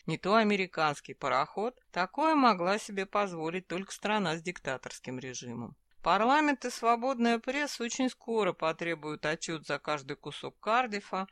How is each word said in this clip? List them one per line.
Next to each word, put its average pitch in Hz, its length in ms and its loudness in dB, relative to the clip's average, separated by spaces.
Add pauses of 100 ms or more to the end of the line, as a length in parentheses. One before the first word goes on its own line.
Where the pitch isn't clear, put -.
не 160 120 -2
то 196 180 0
американский 185 760 0
пароход, 151 680 -2 (120)
такое 285 440 2
могла 208 420 4
себе 196 280 -4
позволить 180 640 -2
только 185 260 -6
страна 202 420 0
с 170 60 -8
диктаторским 131 760 -8
режимом. 123 580 -10 (240)
Парламент 262 640 4
и 254 40 -2
свободная 233 680 2
пресса 277 440 -4
очень 254 260 0
скоро 214 420 0
потребуют 160 760 -4
отчет 156 400 -4
за 143 140 -2
каждый 143 380 -4
кусок - 420 -12
Кардифа, 208 720 -2